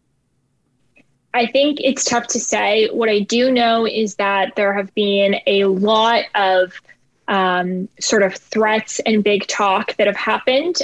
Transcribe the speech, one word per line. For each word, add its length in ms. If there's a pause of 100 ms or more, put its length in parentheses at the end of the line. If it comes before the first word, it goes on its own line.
(1300)
I 140
think 340
it's 240
tough 240
to 100
say. 540
What 160
I 100
do 320
know 380
is 280
that 380
there 180
have 220
been 420 (120)
a 160
lot 640 (100)
of, 440 (460)
um, 640 (100)
sort 240
of 140
threats 640
and 240
big 240
talk 480
that 100
have 80
happened, 680